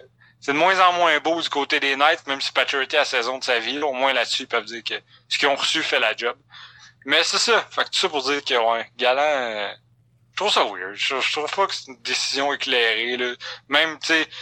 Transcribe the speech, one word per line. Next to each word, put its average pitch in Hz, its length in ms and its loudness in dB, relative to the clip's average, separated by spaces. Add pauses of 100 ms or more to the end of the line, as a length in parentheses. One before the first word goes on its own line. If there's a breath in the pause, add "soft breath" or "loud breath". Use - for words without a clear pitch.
(440 soft breath)
c'est 143 100 -2
de 143 40 -2
moins 185 220 4
en 180 140 6
moins 170 260 4
beau 165 200 0
du 156 100 -2
côté 143 300 0
des 139 160 0
Knights, 151 320 2
même 139 140 -4
si - 100 -4
Pacioretty 135 440 -2
a 151 40 4
la 139 60 4
saison 127 320 -2
de 127 60 -14
sa 120 160 2
vie, 117 180 -4
là, 151 80 -4
au 139 80 -2
moins 131 180 2
là-dessus, 123 320 0
ils 131 40 -14
peuvent 113 180 -2
dire 113 180 -12
que 110 120 -6 (340 soft breath)
ce - 80 -2
qu'ils 143 120 2
ont 139 60 2
reçu - 280 -2
fait 147 160 0
la 110 160 2
job. 101 200 -4 (720 loud breath)
Mais 151 180 2
c'est 196 140 -2
ça. 208 320 2
Fait - 140 -2
que - 60 -10
tout - 100 -2
ça 190 100 2
pour 147 140 -4
dire 143 200 -2
que, 131 120 -2
ouais, 113 420 2
Gallant, 127 240 2
euh, 117 500 -2 (600)
je - 60 -20
trouve 196 140 0
ça 190 120 4
weird. 98 320 -6
Je, 135 260 -2
je - 100 0
trouve 147 200 -4
pas 190 160 2
que - 80 -8
c'est - 120 -12
une 123 140 -20
décision 131 500 -2
éclairée, 123 680 0
là. 123 160 -4 (360 loud breath)
Même, 151 300 0
tu - 80 -8
sais, 160 200 2 (140 loud breath)